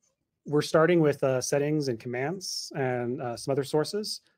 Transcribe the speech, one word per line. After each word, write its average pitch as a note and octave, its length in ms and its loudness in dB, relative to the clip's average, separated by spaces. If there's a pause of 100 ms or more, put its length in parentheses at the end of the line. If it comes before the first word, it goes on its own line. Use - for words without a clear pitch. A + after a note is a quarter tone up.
(460)
we're D3 160 2
starting E3 380 4
with, D3 240 4
uh, C3 160 2
settings D3 480 0
and A#2 100 -2
commands C3+ 760 -6
and, B2+ 460 -2
uh, A#2+ 160 -6
some C#3 160 -4
other C3+ 100 0
sources. D3+ 580 -4 (160)